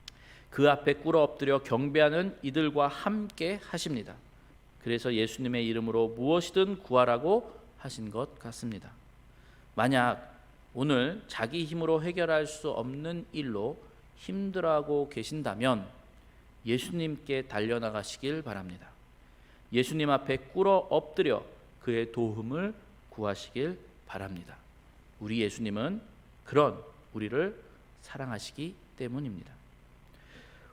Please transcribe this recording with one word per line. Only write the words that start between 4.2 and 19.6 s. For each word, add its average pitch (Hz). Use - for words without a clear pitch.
그래서 120
예수님의 120
이름으로 113
무엇이든 175
구하라고 127
하신 113
것 120
같습니다. 117
만약 120
오늘 143
자기 160
힘으로 160
해결할 165
수 -
없는 147
일로 123
힘들어하고 160
계신다면 117
예수님께 139
달려나가시길 113
바랍니다. 98